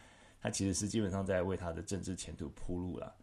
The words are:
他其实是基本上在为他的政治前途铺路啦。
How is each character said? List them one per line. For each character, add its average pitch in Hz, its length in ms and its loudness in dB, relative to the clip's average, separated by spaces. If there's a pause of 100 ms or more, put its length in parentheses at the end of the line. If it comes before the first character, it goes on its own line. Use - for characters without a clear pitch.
(400)
他 107 100 0
其 98 160 2
实 95 80 4
是 104 140 0
基 110 140 2
本 95 100 4
上 98 140 0
在 92 160 4
为 92 160 2
他 85 160 -4
的 85 80 -4
政 90 200 -2
治 92 140 -4
前 - 220 -6
途 78 140 -4
铺 - 280 -2
路 90 180 -2
啦。 - 260 -8